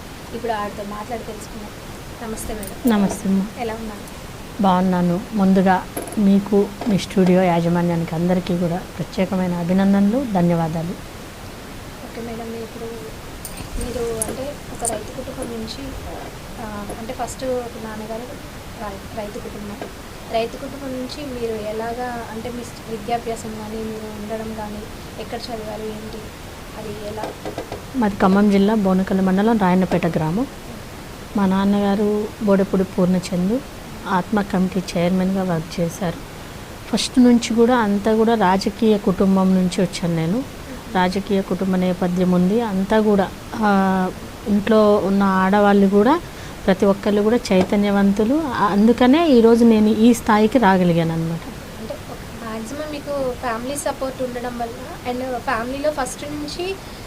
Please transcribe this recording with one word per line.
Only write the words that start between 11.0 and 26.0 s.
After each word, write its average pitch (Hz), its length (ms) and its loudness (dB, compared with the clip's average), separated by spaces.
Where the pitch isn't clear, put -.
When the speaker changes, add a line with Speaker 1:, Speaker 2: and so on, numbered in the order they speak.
Speaker 1:
ఓకే - 180 -12
మేడం, 226 340 -8
ఇప్పుడు 226 300 -10
మీరు 233 300 -4
అంటే 220 280 -4
ఒక 269 480 -8
రైతు 214 260 -8
కుటుంబం 247 360 -10
నుంచి, 226 360 -10
ఆ, 208 240 -10
అంటే 226 140 -10
ఫస్ట్ 254 320 -8
ఒక 240 400 -6
నాన్నగారు 220 380 -8
రై-, 196 340 -10
రైతు 208 200 -8
కుటుంబం, 208 380 -10
రైతు 226 200 0
కుటుంబం 269 400 -10
నుంచి 254 480 -8
మీరు 226 120 -4
ఎలాగా 226 800 -6
అంటే 226 180 -8
మీ 240 120 -10
విద్యాభ్యాసం 226 600 -6
కానీ, 214 260 -10
మీరు 214 460 -8
ఉండడం 220 320 -6
కానీ, 214 240 -8
ఎక్కడ 220 180 -8
చదివారు, 214 440 -8
ఏంటి, 214 360 -8